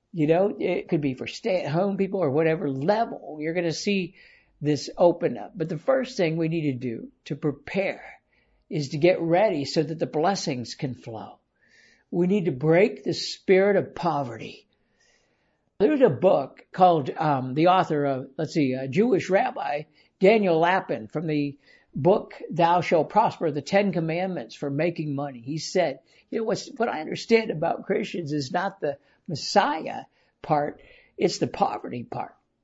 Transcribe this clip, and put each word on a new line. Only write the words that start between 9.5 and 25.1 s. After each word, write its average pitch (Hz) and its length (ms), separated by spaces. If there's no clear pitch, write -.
so 160 160
that 156 160
the 160 80
blessings 156 680
can 131 180
flow. 107 460
We 180 160
need 196 180
to 165 60
break 160 520
the 165 100
spirit 196 640
of 139 180
poverty. 143 720
There's 277 220
a 233 80
book 147 640
called, 170 420
um, 135 380
the 160 140
author 170 360
of, 135 240
let's 156 160
see, 139 200
a 131 140
Jewish 180 420
rabbi, 180 540
Daniel 190 400
Lapin, 170 480
from 160 180
the 147 300
book, 170 380
Thou 170 320
Shalt 160 280
Prosper, 180 420
the 143 100
Ten 196 320
Commandments 165 640
for 147 140
Making 156 460